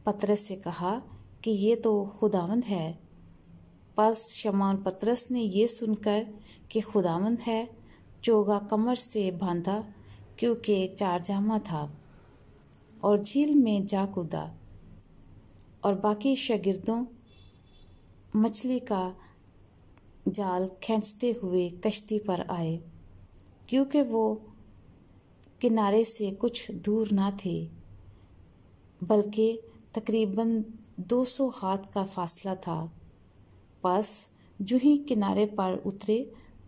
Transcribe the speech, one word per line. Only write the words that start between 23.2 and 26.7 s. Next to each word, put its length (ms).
क्योंकि 340
वो 440
किनारे 440
से 260
कुछ 400